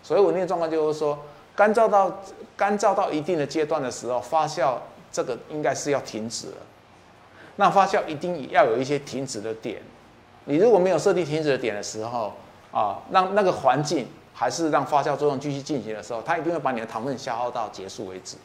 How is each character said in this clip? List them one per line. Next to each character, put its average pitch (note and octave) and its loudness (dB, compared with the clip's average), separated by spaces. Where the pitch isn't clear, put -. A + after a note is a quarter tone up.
所 D#3 0
谓 G3+ 8
稳 E3+ 6
定 F#3 0
的 F3 -2
状 F3 0
况， E3 0
就 D#3 2
是 D3+ -4
说， D3 0
干 G#3 6
燥 A3 4
到， G3 4
干 G#3 0
燥 G3+ 2
到 G3 0
一 D3+ -2
定 E3 -2
的 C#3 -2
阶 D3+ 0
段 D3+ -2
的 B2+ -4
时 A#2 -10
候， A#2+ -2
发 D#3 0
酵 D3 0
这 E3 -2
个 B2 -4
应 D3+ -6
该 C#3+ 0
是 C#3+ -4
要 C3+ 2
停 A2+ -8
止 - -10
了。 - -14
那 G3 6
发 F#3+ 6
酵 G3 0
一 D#3+ -6
定 D#3 -6
要 E3+ 6
有 A#2 2
一 C3 0
些 C#3 -2
停 C3+ -8
止 A#2 -8
的 A2 -6
点。 - -8
你 C#3+ 0
如 G#3+ 8
果 G#3 8
没 F3+ 4
有 E3 4
设 G3 4
定 F3 2
停 D3+ -2
止 D3+ 0
的 C3 2
点 A2 -2
的 G2+ -6
时 G#2+ -8
候， A#2 -4
啊， G#2 0
让 F#3 2
那 G#3 4
个 F#3 4
环 C3 2
境 D3+ -2
还 - -2
是 E3 0
让 D3 2
发 C#3+ 2
酵 C#3+ 0
作 D3 2
用 C3 -2
继 C#3+ -4
续 C#3 -6
进 C#3 -4
行 G#2+ -8
的 G#2 -10
时 B2 -10
候， A2+ -6
它 E3 -2
一 D#3 -6
定 E3+ -2
会 E3 -2
把 C#3 -2
你 A2+ -4
的 A#2 -6
糖 A2+ -8
分 C3+ -4
消 A#2 -6
耗 A#2+ -4
到 A#2 -6
结 F#2+ -12
束 G2 -12
为 F#2 -12
止 - -16